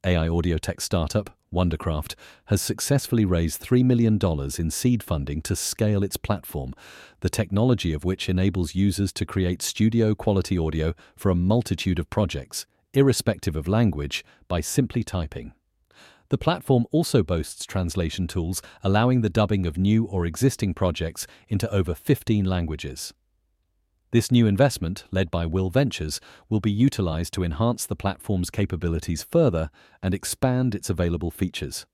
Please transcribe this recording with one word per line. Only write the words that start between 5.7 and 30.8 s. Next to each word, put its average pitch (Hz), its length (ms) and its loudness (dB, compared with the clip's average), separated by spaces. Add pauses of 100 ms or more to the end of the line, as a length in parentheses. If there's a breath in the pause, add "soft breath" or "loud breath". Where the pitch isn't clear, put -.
its - 140 -4
platform, 71 560 -6 (480 loud breath)
the 92 80 0
technology 104 640 0
of 73 100 -6
which 92 240 -2
enables 90 480 0
users 98 380 0
to - 120 -4
create 90 360 -2
studio-quality 107 960 2
audio 78 360 0 (220 soft breath)
for - 140 0
a 87 60 4
multitude 95 640 0
of 80 100 -6
projects, - 560 -4 (280)
irrespective 117 640 2
of 78 140 -4
language, 92 560 0 (240 soft breath)
by 87 100 0
simply 120 460 -2
typing. 73 480 -6 (760 soft breath)
The 135 100 0
platform 139 540 2
also 147 320 2
boasts - 420 -4
translation 87 640 -2
tools, 87 340 -4 (220 loud breath)
allowing 117 380 4
the 107 80 0
dubbing 101 360 2
of 78 120 -2
new 104 260 4
or 92 220 -2
existing 98 480 0
projects - 540 -2 (200 loud breath)
into 107 260 -2
over 92 200 0
fifteen 110 500 0
languages. 80 680 -4 (1000)
This 117 200 2
new 120 140 6
investment, 101 640 2
led 95 220 0
by 85 160 -2
Will 92 240 0
Ventures, 117 500 -2 (260 loud breath)
will 107 120 0
be 104 120 0
utilized 98 600 0
to 90 100 -2
enhance 113 440 -2
the - 80 -6
platform's 95 560 -4
capabilities 85 720 -2
further 87 480 0 (320 soft breath)
and 92 100 0
expand 127 640 -2
its - 120 -8